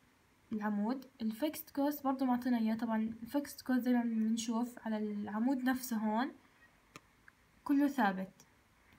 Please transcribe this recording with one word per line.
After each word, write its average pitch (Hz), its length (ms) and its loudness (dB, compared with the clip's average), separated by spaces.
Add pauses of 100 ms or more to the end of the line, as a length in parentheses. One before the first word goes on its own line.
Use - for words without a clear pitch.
(540)
العمود، 214 520 -2 (160)
ال 220 120 -2
fixed 302 460 -4
cost 294 240 0
برضو 269 220 0
معطينا 247 320 2
إياه. 220 180 2
طبعا 226 220 -2
ال 220 300 -4
fixed - 400 -4
cost 254 100 4
زي 247 160 2
ما 240 100 4
بنشوف 226 840 0
على 220 100 0
العمود 214 640 0
نفسه 247 340 -2
هون 220 340 0 (1300)
كله 285 240 4
ثابت، 190 600 -2 (500)